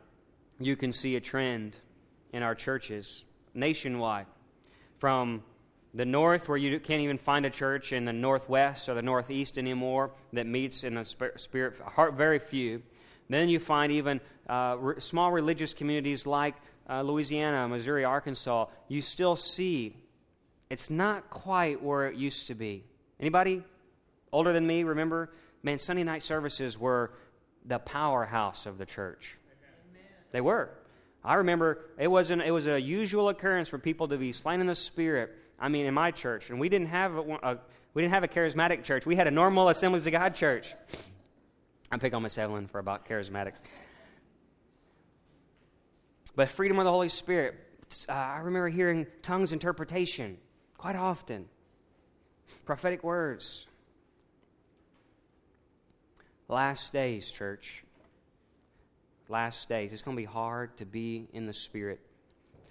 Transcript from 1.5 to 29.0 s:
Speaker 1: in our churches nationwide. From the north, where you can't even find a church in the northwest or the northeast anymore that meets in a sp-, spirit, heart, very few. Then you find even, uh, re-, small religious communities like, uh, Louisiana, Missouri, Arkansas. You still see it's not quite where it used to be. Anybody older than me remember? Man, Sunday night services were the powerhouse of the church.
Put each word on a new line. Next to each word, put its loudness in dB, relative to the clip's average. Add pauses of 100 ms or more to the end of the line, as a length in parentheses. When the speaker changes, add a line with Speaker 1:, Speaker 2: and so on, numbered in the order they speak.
Speaker 1:
in -4
our 0
churches -6 (280)
nationwide. -2 (720)
From 2 (500)
the 0
north, 4
where 2
you 2
can't 0
even 0
find 2
a 0
church -2
in -2
the -2
northwest 2
or -2
the 0
northeast -2
anymore 0 (220)
that -2
meets -4
in -4
a -6
sp-, -6
spirit, -4
heart, 2
very 4
few. -4 (460)
Then 2
you 4
find 4
even, 0 (280)
uh, 0
re-, -2
small 0
religious 0
communities -2
like, 0 (340)
uh, -4
Louisiana, 0
Missouri, 0
Arkansas. 0 (240)
You -2
still 2
see -2 (720)
it's -8
not 0
quite 0
where 0
it -6
used -4
to -8
be. -8 (340)
Anybody 2 (720)
older 4
than 4
me 2
remember? -2 (320)
Man, -2
Sunday 0
night -4
services -4
were 0 (500)
the -2
powerhouse -2
of -10
the -8
church. -12 (520)